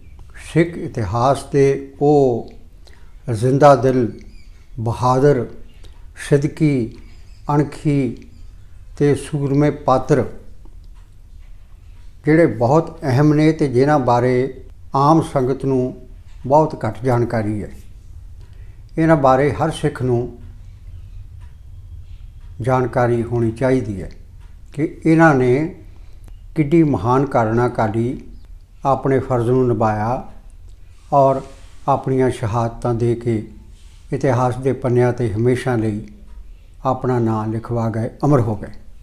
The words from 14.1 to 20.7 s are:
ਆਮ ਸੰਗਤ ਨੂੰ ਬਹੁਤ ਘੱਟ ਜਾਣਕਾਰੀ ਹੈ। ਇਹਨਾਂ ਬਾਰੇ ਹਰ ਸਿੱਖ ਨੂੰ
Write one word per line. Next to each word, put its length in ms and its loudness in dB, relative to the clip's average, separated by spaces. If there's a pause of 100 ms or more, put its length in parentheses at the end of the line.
ਆਮ 260 4
ਸੰਗਤ 440 -2
ਨੂੰ 420 -2 (400)
ਬਹੁਤ 380 2
ਘੱਟ 180 -6
ਜਾਣਕਾਰੀ 600 0
ਹੈ। 80 -12 (1300)
ਇਹਨਾਂ 200 4
ਬਾਰੇ 340 4
ਹਰ 200 -2
ਸਿੱਖ 300 -4
ਨੂੰ 360 -2 (2250)